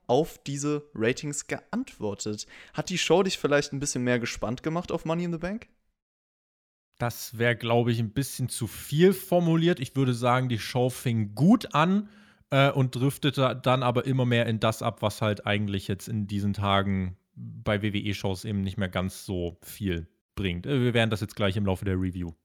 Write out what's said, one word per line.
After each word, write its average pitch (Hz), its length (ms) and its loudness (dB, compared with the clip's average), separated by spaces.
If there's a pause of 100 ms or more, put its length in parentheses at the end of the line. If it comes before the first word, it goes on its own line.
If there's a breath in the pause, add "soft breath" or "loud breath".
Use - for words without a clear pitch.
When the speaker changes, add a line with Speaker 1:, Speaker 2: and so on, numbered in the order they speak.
Speaker 1:
auf 143 360 2
diese 147 400 -4 (100)
Ratings 131 540 -2
geantwortet? 107 1000 -8 (260 loud breath)
Hat - 160 -6
die 180 80 -2
Show 180 260 4
dich 190 140 -2
vielleicht 143 360 2
ein 139 60 -6
bisschen 131 240 -4
mehr 123 160 2
gespannt 117 440 -4
gemacht 165 280 -4
auf 165 140 -2
Money 165 180 -2
in 175 80 -4
the 165 60 -2
Bank? 190 320 -8 (1300)
Speaker 2:
Das - 400 -6
wär, 117 180 2
glaub 117 320 2
ich, 117 120 2
ein 110 120 -2
bisschen 131 380 -4
zu - 180 -4
viel 175 460 4
formuliert. 175 680 2
Ich - 160 -8
würde 131 180 2
sagen, 123 360 2
die 113 100 0
Show 127 300 0
fing 113 460 -2
gut 175 380 4
an, 190 360 2 (400 loud breath)
äh, 139 220 6
und 131 240 0
driftete 131 640 0
dann 131 220 2
aber 123 220 2
immer 131 200 2
mehr 120 220 4
in 110 120 0
das 113 220 0
ab, 113 200 -4
was 107 200 0
halt 104 240 0
eigentlich 104 420 -2
jetzt 98 200 -6
in 107 200 -4
diesen 101 260 0
Tagen 98 640 0 (180)
bei 110 460 -4
W 107 120 0
W 101 60 -2
E 101 140 -2
Shows 95 300 -4
eben 104 180 -2
nicht 95 160 -4
mehr 98 120 -2
ganz 92 360 -4
so 87 360 -4
viel 85 460 -4 (280)
bringt. 90 300 -2
Äh, 131 160 0
wir 120 120 2
werden 113 160 4
das 107 120 -2
jetzt 104 140 -6
gleich 101 200 0
im 104 100 0
Laufe 95 200 0
der 95 100 2
Review 90 360 -2 (140)